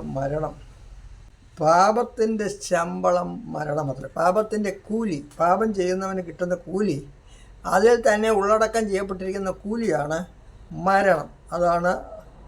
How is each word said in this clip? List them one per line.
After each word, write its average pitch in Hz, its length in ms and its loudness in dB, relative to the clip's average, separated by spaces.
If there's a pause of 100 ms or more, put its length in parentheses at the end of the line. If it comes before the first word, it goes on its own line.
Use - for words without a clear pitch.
(160)
മരണം. 147 380 -4 (1080)
പാപത്തിൻ്റെ 214 840 2 (220)
ശമ്പളം 180 640 0 (240)
മരണമത്രേ. 147 540 -6 (120)
പാപത്തിൻ്റെ 208 520 0 (160)
കൂലി, 214 300 -2 (220)
പാപം 190 280 2 (100)
ചെയ്യുന്നവന് 185 500 -2
കിട്ടുന്ന 175 280 -4 (120)
കൂലി, 180 300 -2 (760)
അതിൽ 226 220 6 (120)
തന്നെ 214 300 4
ഉള്ളടക്കം 220 500 2
ചെയ്യപ്പെട്ടിരിക്കുന്ന 190 600 -4 (140)
കൂലിയാണ് 165 540 -2 (680)
മരണം. 190 420 4 (260)
അതാണ് 175 380 2 (560)